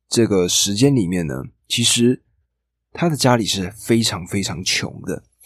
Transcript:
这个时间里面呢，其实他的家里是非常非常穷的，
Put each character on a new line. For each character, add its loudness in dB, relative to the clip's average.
这 0
个 2
时 0
间 4
里 2
面 -2
呢， -6
其 -2
实 2
他 0
的 -2
家 4
里 0
是 -4
非 0
常 -4
非 -4
常 -8
穷 -4
的， -8